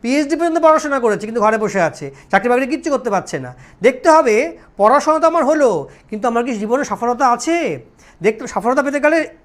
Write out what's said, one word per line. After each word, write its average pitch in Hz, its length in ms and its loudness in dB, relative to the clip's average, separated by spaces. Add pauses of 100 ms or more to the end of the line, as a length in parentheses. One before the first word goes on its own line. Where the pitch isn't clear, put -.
পিএইচডি 285 340 0
পর্যন্ত 330 280 -2
পড়াশোনা 302 360 4
করেছে, 214 260 0
কিন্তু 226 160 -4
ঘরে 214 160 2
বসে 196 240 -2
আছে, 143 300 -4 (200)
চাকরি 196 180 2
বাকরি 254 180 0
কিচ্ছু 302 240 -6
করতে 247 180 -2
পারছে - 300 -4
না। 127 140 -12 (280)
দেখতে 262 280 2
হবে 302 480 2 (200)
পড়াশোনা 277 420 4
তো 330 80 2
আমার 320 180 2
হলো, 240 440 0 (200)
কিন্তু 214 180 -6
আমার 233 180 0
কি 262 80 -6
জীবনে 220 300 -2
সফলতা 247 440 -2
আছে? 240 300 0 (640)
দেখতে, 226 260 -2
সফলতা 247 360 -2
পেতে 285 160 -2
গেলে 302 200 2 (260)